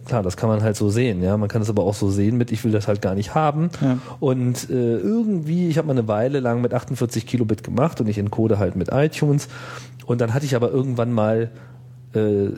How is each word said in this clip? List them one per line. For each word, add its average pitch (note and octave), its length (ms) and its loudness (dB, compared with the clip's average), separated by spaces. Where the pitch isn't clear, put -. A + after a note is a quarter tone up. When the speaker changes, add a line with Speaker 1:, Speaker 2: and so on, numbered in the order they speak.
Speaker 1:
klar, A2+ 160 0
das F2+ 120 -2
kann A2+ 140 0
man G#2+ 140 2
halt G#2+ 120 2
so G#2+ 140 2
sehen. G#2+ 320 0
Ja? F#2+ 160 2
Man G#2+ 100 0
kann A2 140 0
es G#2+ 80 -2
aber G2+ 140 2
auch G2 100 2
so G#2 160 0
sehen G2+ 280 2
mit, A#2+ 140 0
„Ich A#2 120 -4
will A#2 80 2
das G#2 160 0
halt G2+ 160 0
gar F#2+ 100 0
nicht G2+ 220 -2
haben.“ D#3 340 2
Speaker 2:
Ja. C3 180 2
Speaker 1:
Und, B2+ 520 0
äh, A#2+ 260 2
irgendwie, F3+ 720 0
ich D3+ 100 2
habe D#3+ 100 0
mal C#3 60 2
eine A#2+ 140 0
Weile A#2 320 2
lang A#2+ 220 0
mit A#2+ 120 0
achtundvierzig B2 540 -2
Kilobit A2 360 0
gemacht C3 380 0
und A2 60 0
ich G#2 100 -2
encode G#2 400 2
halt F#2+ 180 0
mit F2+ 160 -2
iTunes. C#3+ 560 2
Und B2 160 0
dann A2+ 120 0
hatte C#3+ 120 -2
ich C3 100 0
aber A#2+ 160 2
irgendwann B2+ 400 0
mal, A2+ 400 2
äh, G#2 340 2